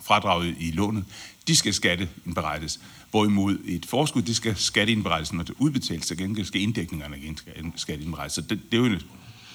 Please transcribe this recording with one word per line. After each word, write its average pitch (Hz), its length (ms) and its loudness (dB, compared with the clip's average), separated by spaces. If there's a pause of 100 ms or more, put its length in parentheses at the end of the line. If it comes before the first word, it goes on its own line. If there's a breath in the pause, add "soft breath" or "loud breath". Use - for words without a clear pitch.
fradraget 90 560 2
i 82 120 -2
lånet, 101 320 0 (440 loud breath)
de 160 80 4
skal 104 180 2
skatteindberettes. 82 1040 -2 (320 loud breath)
Hvorimod 101 460 4 (100)
et 87 220 -2
forskud, 131 320 2
det 113 140 0
skal 110 220 0
skatteindberettes, 101 760 2
når 85 100 -2
det - 140 -8
udbetales. 131 480 0
Til 78 120 -6
gengæld 98 280 -2
skal - 160 -2
inddækningerne 82 560 -2
igen 76 200 -10
ska-, 78 380 -10
skatteindberettes. 76 580 -6
Så - 80 -4
det, 98 180 -4 (120)
det - 60 4
er - 40 6
jo 127 40 6
en 92 160 2 (540 loud breath)